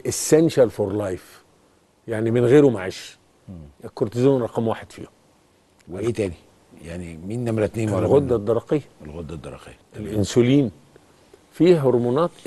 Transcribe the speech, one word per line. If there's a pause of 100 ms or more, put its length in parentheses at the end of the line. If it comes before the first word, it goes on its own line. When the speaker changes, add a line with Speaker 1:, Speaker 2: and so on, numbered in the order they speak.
Speaker 1:
essential (100)
for (100)
life، (680)
يعني
من
غيره
معيش. (300)
Speaker 2:
مم. (300)
Speaker 1:
الكورتيزون
رقم
واحد
فيهم. (840)
Speaker 2:
وإيه
تاني؟ (500)
يعني
مين
نمرة
اتنين
ولا
Speaker 1:
الغدة
Speaker 2:
مين؟
Speaker 1:
الدرقية. (240)
Speaker 2:
الغدة
الدرقية. (180)
تمام.
Speaker 1:
الأنسولين. (840)
فيه
هرمونات (160)